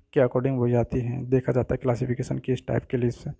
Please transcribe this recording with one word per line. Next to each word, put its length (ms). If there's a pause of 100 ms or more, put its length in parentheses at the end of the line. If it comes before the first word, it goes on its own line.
(120)
के 80
according 360
बोई 140
जाती 300
हैं, 300
देखा 220
जाता 220
है 40
क्लासिफिकेशन 600
किस 280
type 180
के 120
लीव्स 300
हैं, 140